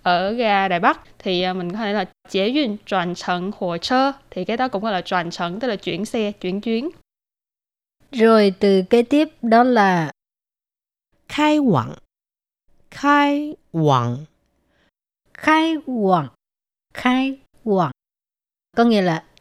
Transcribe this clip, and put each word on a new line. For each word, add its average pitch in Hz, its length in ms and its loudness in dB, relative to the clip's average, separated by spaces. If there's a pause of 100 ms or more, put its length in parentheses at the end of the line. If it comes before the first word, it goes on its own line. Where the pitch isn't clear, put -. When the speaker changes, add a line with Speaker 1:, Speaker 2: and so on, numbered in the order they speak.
Speaker 1:
ở 180 280 0
ga 202 360 0
Đài 175 120 -2
Bắc, 269 200 0 (200)
thì, 180 220 -2
ờ, 185 120 -2
mình 180 180 -6
có 208 60 -8
thể 208 160 -4
là 202 120 -2 (240)
"捷 196 200 0
运 254 360 -2
转 175 300 -2
乘 180 360 -4
火 175 260 -6
车", 262 340 0 (200)
thì 180 140 -8
cái 226 120 -4
đó 254 100 -2
cũng 202 160 -6
gọi 226 80 -2
là 180 140 -2
"转 175 260 -2
乘", 175 280 -6
tức 262 80 -6
là 214 80 -4
chuyển 180 300 -6
xe, 214 260 -4
chuyển 196 300 -6
chuyến. 233 280 -4 (1200)
Speaker 2:
Rồi 220 480 4
từ 196 300 4
kế 233 140 4
tiếp 294 240 0 (140)
đó 233 220 4
là 196 480 2 (1160)
Speaker 3:
"Khai 302 280 2
quảng", 151 360 0 (1000)
"khai 285 640 0 (180)
quảng". 131 460 2 (1160)
Speaker 2:
"Khai 320 520 0
quảng", 190 420 0 (680)
"khai 262 440 -2 (260)
quảng", 185 280 0 (840)
có 233 60 4
nghĩa 220 180 4
là 175 220 -2 (180)